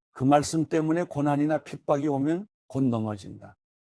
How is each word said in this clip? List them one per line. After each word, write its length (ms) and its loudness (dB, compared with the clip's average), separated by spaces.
그 120 -4
말씀 420 4
때문에 380 0
고난이나 540 0
핍박이 500 -2
오면 380 0
곧 160 -2
넘어진다. 760 -4